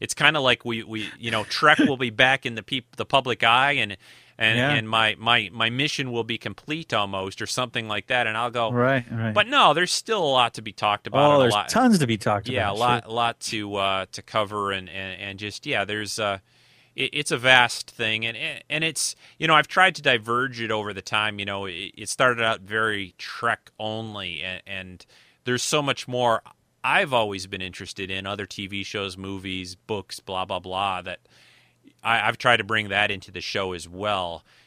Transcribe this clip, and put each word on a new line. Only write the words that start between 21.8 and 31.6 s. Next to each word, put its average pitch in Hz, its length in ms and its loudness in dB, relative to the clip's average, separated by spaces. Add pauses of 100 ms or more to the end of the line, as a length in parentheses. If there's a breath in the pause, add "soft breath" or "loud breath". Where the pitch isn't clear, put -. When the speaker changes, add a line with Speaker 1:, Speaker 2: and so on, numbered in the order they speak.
Speaker 1:
it 107 120 -12
started 120 360 2
out 113 160 0
very 101 580 -2
Trek - 600 -6
only, 107 640 -8
and, 92 240 -8
and 92 400 -14 (380 soft breath)
there's 123 180 0
so 151 200 0
much 139 240 -4
more 123 360 0 (420)
I've 156 280 2
always 104 340 0
been 95 160 -8
interested 92 480 -10
in, 95 160 -6
other 101 200 -6
T 101 200 -10
V 98 160 -8
shows, 98 340 -6
movies, 95 600 -8
books, - 440 -8
blah, 95 240 -6
blah, 95 140 -4
blah, 92 440 -4
that 90 180 -10 (800 soft breath)